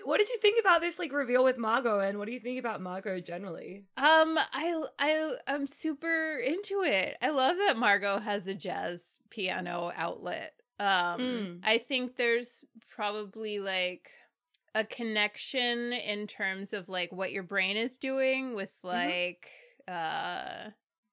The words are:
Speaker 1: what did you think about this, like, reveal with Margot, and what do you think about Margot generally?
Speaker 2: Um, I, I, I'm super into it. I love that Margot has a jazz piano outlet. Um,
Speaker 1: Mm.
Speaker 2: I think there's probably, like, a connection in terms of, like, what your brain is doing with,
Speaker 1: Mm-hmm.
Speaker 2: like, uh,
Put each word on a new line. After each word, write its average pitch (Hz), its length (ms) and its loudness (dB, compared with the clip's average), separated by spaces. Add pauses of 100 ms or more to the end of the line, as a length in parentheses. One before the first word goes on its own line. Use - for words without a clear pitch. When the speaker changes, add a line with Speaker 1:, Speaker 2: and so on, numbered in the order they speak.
Speaker 1:
what 311 140 2
did 415 120 2
you 480 80 -2
think 415 200 4
about 370 220 6
this, 339 180 -2
like, 320 140 -4
reveal 254 320 4
with 254 140 4
Margot, 226 420 2
and 196 180 0
what 208 80 -6
do 233 60 -6
you 247 80 -6
think 247 180 -4
about 220 220 -4
Margot 185 400 -6
generally? 175 640 -10 (140)
Speaker 2:
Um, 320 400 8
I, 320 440 0 (160)
I, 311 360 2 (120)
I'm 277 200 -2
super 311 720 -2
into 392 440 0
it. 214 380 2
I 254 80 2
love 294 300 4
that 392 180 4
Margot 202 440 4
has 202 260 -4
a 190 80 -4
jazz 175 640 -6 (100)
piano 175 680 -4
outlet. - 600 -6 (240)
Um, 185 420 2
Speaker 1:
Mm. 214 420 -4
Speaker 2:
I 220 140 4
think 247 400 -4
there's 240 480 -2 (240)
probably, 208 720 -6
like, 185 500 -2 (640)
a 220 100 2
connection 240 1080 -2
in 208 340 -4
terms 196 460 -6
of, 190 160 -6
like, 180 240 -4
what 185 200 -4
your 196 100 -4
brain 190 340 -2
is 233 220 -2
doing 262 560 0
with, 196 160 -6 (120)
Speaker 1:
Mm-hmm. 185 40 -14
Speaker 2:
like, 180 640 -2 (380)
uh, 170 840 -6 (420)